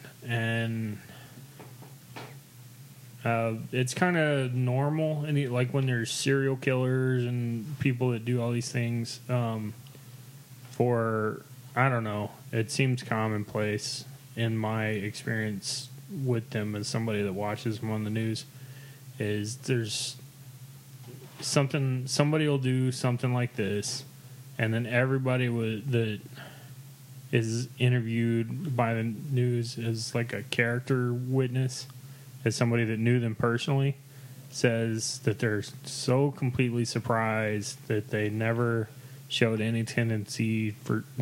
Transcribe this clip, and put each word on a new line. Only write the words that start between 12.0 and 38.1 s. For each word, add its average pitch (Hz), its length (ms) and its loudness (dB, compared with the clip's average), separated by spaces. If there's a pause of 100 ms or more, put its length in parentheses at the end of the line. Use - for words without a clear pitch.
know, 104 260 -2 (220)
it 113 180 2
seems 131 320 4
commonplace 107 1000 0 (320)
in 113 200 0
my 110 300 0
experience 107 1040 -4 (340)
with 120 280 0
them 107 240 -2
as 104 120 -4
somebody 113 360 0
that 98 100 0
watches 104 460 -2
them 110 120 -2
on 107 140 0
the 104 40 -2
news, 110 360 -2 (760)
is 107 380 -2
there's 117 580 -2 (1200)
something, 135 680 2
somebody 151 400 2
will 143 100 2
do 127 340 2
something 123 420 0
like 123 220 -2
this, 104 480 -2 (540)
and 113 160 2
then 117 120 0
everybody 127 640 2
wa-, 113 380 0
that 113 320 2 (1120)
is 117 360 2 (120)
interviewed 117 960 2
by 117 180 4
the 113 100 0
news 120 720 0
as, 117 380 -2
like, 120 180 0
a 104 100 -4
character 123 720 2
witness, 127 760 2 (560)
as 110 120 4
somebody 117 300 4
that 110 140 0
knew 120 200 6
them 117 160 0
personally, 135 600 2 (540)
says 113 720 2
that 107 200 0
they're 107 240 2 (200)
so 135 480 2
completely 123 520 2
surprised 110 920 0 (100)
that 107 220 0
they 107 200 2